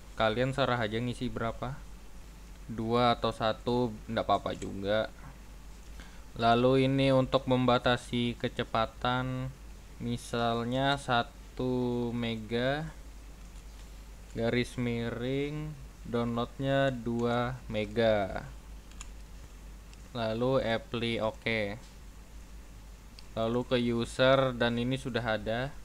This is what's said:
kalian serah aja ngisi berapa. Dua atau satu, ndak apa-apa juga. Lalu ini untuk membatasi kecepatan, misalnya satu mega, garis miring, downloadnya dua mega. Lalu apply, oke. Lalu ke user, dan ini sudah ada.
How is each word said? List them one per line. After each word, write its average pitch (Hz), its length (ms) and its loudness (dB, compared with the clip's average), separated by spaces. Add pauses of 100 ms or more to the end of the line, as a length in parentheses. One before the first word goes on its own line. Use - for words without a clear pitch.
(180)
kalian 113 320 4
serah 131 240 2
aja 113 240 0
ngisi 120 320 -2
berapa. 120 480 -4 (880)
Dua 117 480 4
atau 113 160 2
satu, 117 640 2 (160)
ndak 107 160 0
apa-apa 98 320 2
juga. 98 480 0 (1300)
Lalu 127 560 6
ini 135 240 6
untuk 131 320 4
membatasi 123 960 4
kecepatan, 127 1120 0 (480)
misalnya 120 960 0
satu 123 1120 0
mega, 117 800 -2 (1400)
garis 117 400 2
miring, 127 960 -2 (400)
downloadnya 120 800 2
dua 120 640 0 (160)
mega. 107 800 2 (1600)
Lalu 120 480 2
apply, 113 640 0
oke. 110 560 0 (1600)
Lalu 113 240 2
ke 123 160 2
user, 123 800 4
dan 120 160 2
ini 123 240 0
sudah 120 240 -2
ada. 113 480 0 (140)